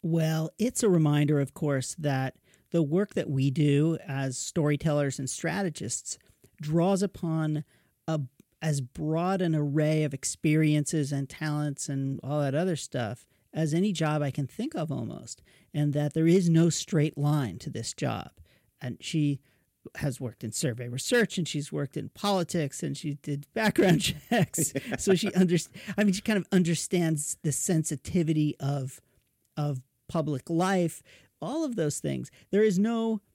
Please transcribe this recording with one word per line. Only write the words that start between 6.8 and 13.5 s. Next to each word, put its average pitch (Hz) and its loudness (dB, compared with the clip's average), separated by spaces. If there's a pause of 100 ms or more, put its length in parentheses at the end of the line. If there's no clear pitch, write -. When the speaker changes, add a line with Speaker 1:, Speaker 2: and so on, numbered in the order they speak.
Speaker 1:
upon 160 -2 (420)
a, 160 -2 (400)
as 147 -2
broad 165 -2
an 165 2
array 151 2
of 143 -2
experiences 151 2
and 139 -2
talents 147 -4
and 135 -2
all 147 -2
that 139 0
other 180 0
stuff 117 -6 (300)